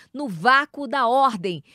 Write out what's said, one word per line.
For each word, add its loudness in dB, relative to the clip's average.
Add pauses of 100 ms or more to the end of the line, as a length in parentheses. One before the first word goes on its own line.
(140)
no -8
vácuo 0
da 0
ordem, 0 (140)